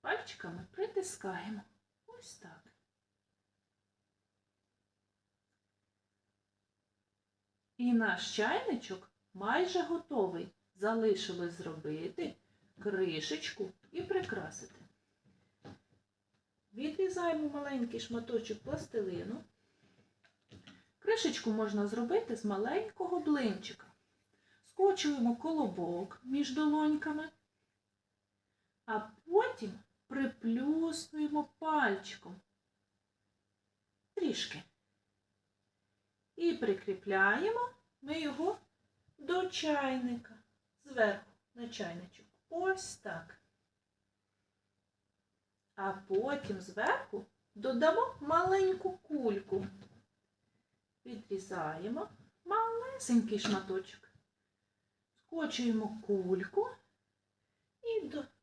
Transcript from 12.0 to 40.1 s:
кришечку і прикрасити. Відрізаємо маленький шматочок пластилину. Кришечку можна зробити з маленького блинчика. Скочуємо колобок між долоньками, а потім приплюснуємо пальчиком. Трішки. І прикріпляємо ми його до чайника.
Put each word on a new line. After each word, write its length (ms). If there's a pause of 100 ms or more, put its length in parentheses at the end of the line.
кришечку 920 (200)
і 100
прикрасити. 760 (2000)
Відрізаємо 760
маленький 500
шматочок 600
пластилину. 840 (1600)
Кришечку 440
можна 360
зробити 480
з 100
маленького 760
блинчика. 680 (760)
Скочуємо 720
колобок 880
між 300
долоньками, 760 (1600)
а 140 (260)
потім 540 (280)
приплюснуємо 1400 (100)
пальчиком. 760 (1800)
Трішки. 500 (1700)
І 180
прикріпляємо 1160 (320)
ми 180
його 400 (580)
до 320
чайника. 840 (500)